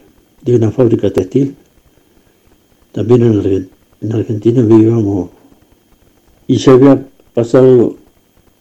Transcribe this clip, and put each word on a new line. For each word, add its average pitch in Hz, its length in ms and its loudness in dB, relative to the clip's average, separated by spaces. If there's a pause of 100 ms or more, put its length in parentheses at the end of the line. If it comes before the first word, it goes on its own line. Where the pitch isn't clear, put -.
(420)
de 123 140 -2
una 110 160 -2
fábrica 110 400 -2
textil. 131 420 -4 (1400)
También 117 320 -2
en 110 180 0
Arge-, 95 280 -4 (320)
en 107 120 -8
Argentina 113 500 -2
vivíamos, 107 680 0 (1200)
y 127 80 -2
ya 135 160 2
había 135 340 4 (280)
pasado 123 600 2 (680)